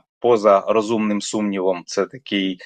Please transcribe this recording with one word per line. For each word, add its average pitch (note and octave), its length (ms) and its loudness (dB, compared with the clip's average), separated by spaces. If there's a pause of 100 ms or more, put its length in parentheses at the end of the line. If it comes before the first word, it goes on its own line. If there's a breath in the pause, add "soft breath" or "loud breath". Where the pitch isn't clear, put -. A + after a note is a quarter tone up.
(200)
поза G#2 480 4
розумним G#2+ 540 0
сумнівом. F#2+ 640 -4
Це G2 200 -2
такий F#2+ 600 -6